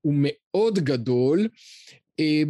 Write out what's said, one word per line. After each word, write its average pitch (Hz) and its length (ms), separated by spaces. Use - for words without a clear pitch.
הוא 147 160
מאוד 190 640
גדול, 131 680
אה, 151 300